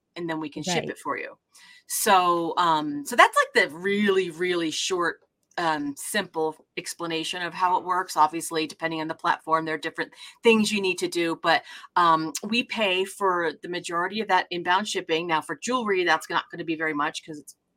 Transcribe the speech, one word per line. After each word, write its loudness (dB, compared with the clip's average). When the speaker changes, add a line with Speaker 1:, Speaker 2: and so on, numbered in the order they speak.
Speaker 1:
and -6
then -4
we -6
can -10
ship -2
Speaker 2:
Right. -8
Speaker 1:
it -10
for -6
you. -12
So, 2
um, 0
so -6
that's 6
like 2
the -16
really, 2
really -2
short, -2
um, 0
simple -2
explanation -6
of -6
how 2
it -2
works. -2
Obviously, 2
depending -4
on -4
the -4
platform, 0
there -2
are -4
different -6
things 6
you -2
need 0
to -2
do, -2
but, 4
um, 4
we -2
pay 0
for 0
the -10
majority -4
of -6
that 4
inbound 0
shipping. -2
Now, 0
for -8
jewelry, -2
that's 2
not -2
gonna -10
be -4
very -2
much -4
'cause -14
it's -20